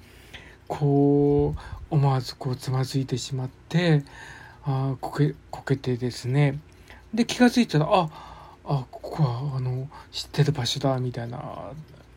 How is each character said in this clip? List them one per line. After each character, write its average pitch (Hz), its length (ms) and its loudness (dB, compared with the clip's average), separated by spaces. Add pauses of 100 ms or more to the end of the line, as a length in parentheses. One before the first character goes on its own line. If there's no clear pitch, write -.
(680)
こ 143 880 4
う、 - 380 -10
思 139 160 4
わ 131 120 2
ず - 140 -10
こ - 160 -6
う、 127 40 -4
つ 127 160 -6
ま 131 120 0
ず 135 160 -4
い 127 60 -2
て 127 120 -2
し - 180 -8
ま 131 100 -4
っ 131 40 -6 (200)
て、 165 340 4 (640)
あ 135 280 -2
ー、 - 40 -8
こ - 200 -10
け-、 151 180 2 (160)
こ - 120 -14
け 135 140 0
て 127 200 -4
で 123 140 -4
す - 160 -10
ね。 143 320 2 (540)
で、 226 120 2
気 - 120 -4
が 247 120 8
つ 240 120 2
い 220 60 2
た 151 120 2
ら、 156 120 2
あ、 180 180 4 (560)
あ、 139 240 -2
こ - 120 -16
こ - 220 -2
は、 131 340 -2
あ - 20 -4
の、 127 300 -4 (220)
知 - 140 -10
っ - 40 -18
て - 140 2
る 143 80 2
場 120 140 -2
所 - 140 -4
だ、 135 200 0
み 127 120 -2
た 120 140 -8
い 117 40 -10
な 107 420 -12 (460)